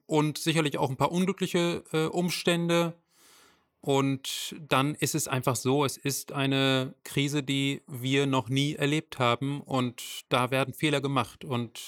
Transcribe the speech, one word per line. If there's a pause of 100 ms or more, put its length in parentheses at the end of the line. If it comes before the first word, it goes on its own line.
und
sicherlich
auch
ein
paar
unglückliche,
äh,
Umstände. (880)
Und (120)
dann
ist
es
einfach
so,
es
ist
eine
Krise,
die
wir
noch
nie
erlebt
haben
und
da
werden
Fehler
gemacht.
Und,